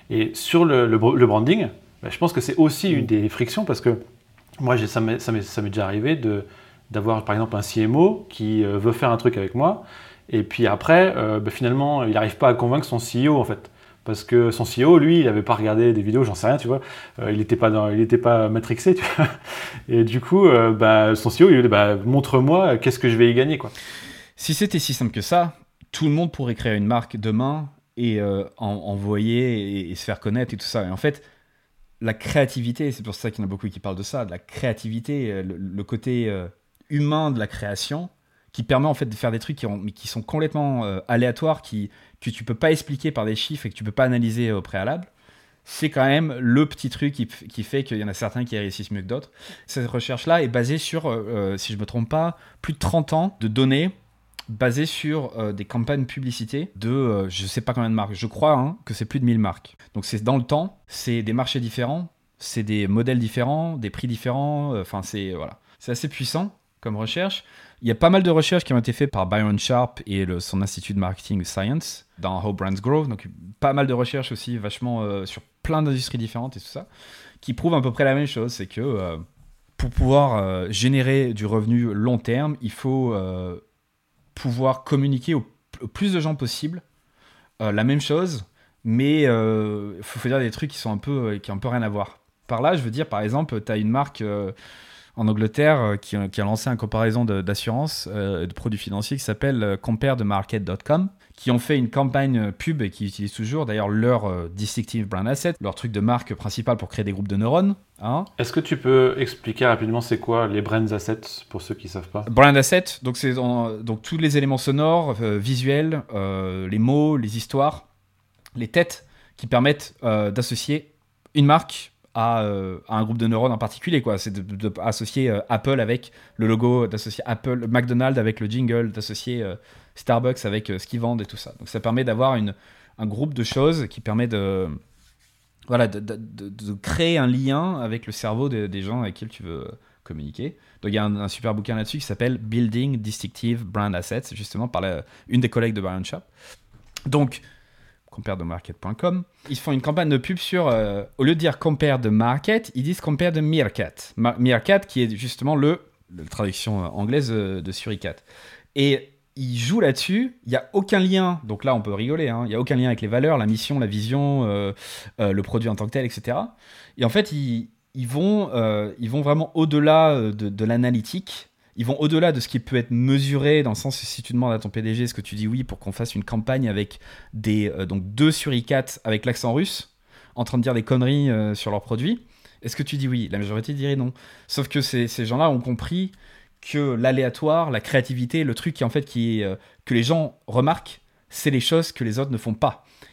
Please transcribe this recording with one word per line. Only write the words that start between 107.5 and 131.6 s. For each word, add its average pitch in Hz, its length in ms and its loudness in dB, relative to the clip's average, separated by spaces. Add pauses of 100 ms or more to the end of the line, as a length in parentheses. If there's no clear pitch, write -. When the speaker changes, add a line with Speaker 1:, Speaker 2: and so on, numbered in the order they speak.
Speaker 2:
hein. 127 260 -4 (120)
Speaker 1:
Est-ce - 160 -4
que 165 60 2
tu 156 180 -2
peux 131 400 6
expliquer 123 480 -2
rapidement 113 360 2
c'est 117 180 -2
quoi 117 280 2
les 101 140 0
brand 107 320 0
assets - 560 -6
pour 98 140 -10
ceux - 100 -8
qui - 140 -14
savent 87 220 -10
pas ? 104 200 -6
Speaker 2:
Brand 139 260 6
asset, 180 300 2 (160)
donc 123 160 -6
c'est 131 160 -2
dans, 123 380 -2
donc 110 320 -8
tous 165 160 -6
les 151 180 4
éléments 135 220 2
sonores, 151 640 2
euh, 104 180 0
visuels, 135 640 0 (100)
euh, 95 540 -4
les 104 120 -2
mots, 147 380 4
les 113 200 -2
histoires, 139 500 -2 (680)
les 117 120 -6
têtes - 400 0 (280)
qui - 120 -12
permettent, 131 560 2
euh, 107 260 2
d'associer 123 640 -4 (400)
une 143 140 6
marque - 440 2 (280)
à, 113 220 2
euh, 95 460 -4
à 110 100 -2
un 110 60 2
groupe 113 160 -2
de 113 80 2
neurones 113 240 2
en 110 80 -2
particulier, 127 420 -2
quoi. 110 160 0
C'est 101 140 -8
de, 98 100 -8
de, 101 280 -4
de - 120 -8
associer, 113 480 -2
euh, 104 100 0 (100)
Apple 131 300 0
avec 117 320 -2 (260)
le 110 100 2
logo, 117 400 4
d'associer 104 400 -8
Apple, 120 400 -4
McDonald's 123 500 2
avec 110 220 0
le 110 80 -4
jingle, 117 440 0
d'associer, 110 520 -8
euh, 92 120 -6 (380)
Starbucks 123 500 0
avec, 107 280 -2
euh, 98 80 -4
ce - 80 -16
qu'ils 117 120 -6
vendent 117 220 -2
et 98 60 -8
tout 107 100 -16
ça. - 220 -16
Donc - 100 -16